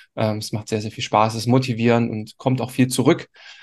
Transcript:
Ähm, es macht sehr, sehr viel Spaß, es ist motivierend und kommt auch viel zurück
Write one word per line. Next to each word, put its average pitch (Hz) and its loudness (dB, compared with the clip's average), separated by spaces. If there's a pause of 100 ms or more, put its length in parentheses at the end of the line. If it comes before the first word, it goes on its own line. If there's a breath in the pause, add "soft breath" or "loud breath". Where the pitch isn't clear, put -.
(140 loud breath)
Ähm, 107 -2
es 107 -10
macht 107 -8
sehr, 110 -4
sehr 107 -8
viel - -10
Spaß, 110 2
es 113 -6
ist 117 -8
motivierend 117 2
und 107 -10
kommt 131 0
auch 113 -6
viel 131 2
zurück 131 0 (340 loud breath)